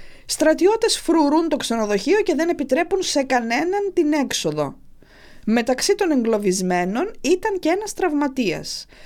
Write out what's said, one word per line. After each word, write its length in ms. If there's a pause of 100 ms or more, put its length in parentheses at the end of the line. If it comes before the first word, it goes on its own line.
(260)
Στρατιώτες 720
φρουρούν 500
το 80
ξενοδοχείο 640
και 140
δεν 140
επιτρέπουν 520
σε 220
κανέναν 720
την 200
έξοδο. 640 (720)
Μεταξύ 500
των 160
εγκλωβισμένων 1000 (100)
ήταν 380
και 100
ένας 240
τραυματίας, 920 (200)